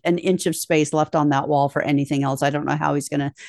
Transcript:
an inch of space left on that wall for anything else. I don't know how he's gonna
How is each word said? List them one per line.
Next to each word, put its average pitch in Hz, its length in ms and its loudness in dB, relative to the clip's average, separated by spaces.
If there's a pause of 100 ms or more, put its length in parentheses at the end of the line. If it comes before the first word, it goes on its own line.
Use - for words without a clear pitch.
an 175 160 2
inch 185 260 0
of 165 100 0
space 156 380 0
left 151 220 0
on 147 140 4
that 139 180 0
wall 143 220 2
for - 120 -2
anything 143 420 0
else. 135 200 -2
I 143 60 2
don't 147 160 -4
know 139 100 -2
how 151 180 0
he's 143 160 -4
gonna 143 240 -4 (160)